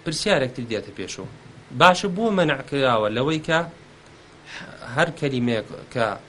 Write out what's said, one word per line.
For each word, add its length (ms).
پرسیارێکتر 680
دێتە 260
پێشەوە. 320
باشە، 360
بۆ 100
مەنع 220
کراوە 480
لەوەی 300
کە 120
هەر 140
کەلیمەیەک 480
کە 140